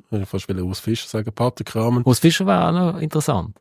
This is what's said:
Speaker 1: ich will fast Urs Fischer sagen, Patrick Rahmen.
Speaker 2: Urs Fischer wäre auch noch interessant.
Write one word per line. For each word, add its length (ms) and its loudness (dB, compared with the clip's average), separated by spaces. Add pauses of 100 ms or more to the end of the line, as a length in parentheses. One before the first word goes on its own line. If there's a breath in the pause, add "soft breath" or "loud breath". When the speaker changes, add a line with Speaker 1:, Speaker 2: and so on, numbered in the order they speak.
Speaker 1:
ich 40 -12
will 160 -2
fast 240 -6
Urs 300 -4
Fischer 280 -4
sagen, 240 -4
Patrick 440 -4
Rahmen. 280 2
Speaker 2:
Urs 140 6
Fischer 280 4
wäre 200 2
auch 60 2
noch 280 0
interessant. 600 -2